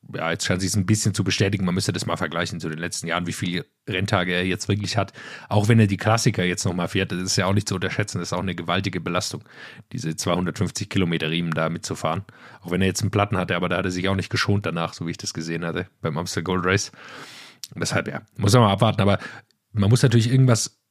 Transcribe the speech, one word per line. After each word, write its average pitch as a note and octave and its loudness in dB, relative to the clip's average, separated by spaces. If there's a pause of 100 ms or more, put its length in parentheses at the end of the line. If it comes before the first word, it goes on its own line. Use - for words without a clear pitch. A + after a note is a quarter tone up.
(140)
ja, E2 -2
jetzt E2 -4
scheint F#2 0
sich's F#2 -2
ein G2 2
bisschen G#2+ 2
zu G2 -2
bestätigen. F#2+ 2
Man F2 0
müsste F#2+ 0
das E2+ -4
mal F2 0
vergleichen E2+ -4
zu E2 -6
den D#2 -8
letzten E2 -6
Jahren, F2 0
wie E2+ -4
viele F2 -4 (200)
Renntage F#2 0
er F2+ 0
jetzt F#2 -2
wirklich G2+ -2
hat. G2 -2 (380)
Auch G#2 2
wenn A#2 8
er G#2+ 8
die G2 0
Klassiker A2 2
jetzt F2+ -2
nochmal F2 -2
fährt, F2+ -2
das F2 -4
ist F#2 -2
ja G2 2
auch F#2+ 2
nicht G2 0
zu G2+ -2
unterschätzen. F#2+ -4
Das E2+ -6
ist - -4
auch F2+ -2
eine F2+ -4
gewaltige F2 -2
Belastung, F2 -4 (480)
diese D#2+ -6
zweihundertfünfzig F2+ -2
Kilometer E2+ 0
Riemen E2+ -2
da D#2+ 0
mitzufahren. D#2+ -4 (400)
Auch E2+ -10
wenn F2+ 0
er F#2+ 4
jetzt F#2 0
einen G#2 -2
Platten G#2 2
hatte, F#2 0
aber F2 0
da F2 0
hat F2+ 0
er F#2 -2
sich F2+ -2
auch G2 2
nicht F#2 -4
geschont G2+ 0
danach, E2+ -4
so E2+ -8
wie E2+ -4
ich E2+ -8
das - -10
gesehen E2 -4
hatte E2+ -4 (120)
beim D#2 -2
Amstel F2+ -4
Gold F2+ -2
Race. F#2+ 2 (840)
Und E2 -8
deshalb, - -2
ja, - -8 (160)
muss G2 4
man B2 10
mal G2+ 8
abwarten. G#2 2
Aber G2 4 (540)
man G2+ 2
muss B2 6
natürlich A#2 4
irgendwas B2+ 4 (100)